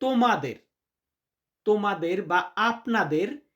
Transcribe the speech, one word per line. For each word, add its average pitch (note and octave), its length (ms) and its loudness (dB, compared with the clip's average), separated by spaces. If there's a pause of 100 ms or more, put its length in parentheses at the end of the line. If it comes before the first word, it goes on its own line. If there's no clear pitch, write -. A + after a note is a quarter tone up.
তোমাদের। A#3 540 2 (1080)
তোমাদের G3 500 0 (140)
বা F3 80 4 (300)
আপনাদের, G3 580 0 (280)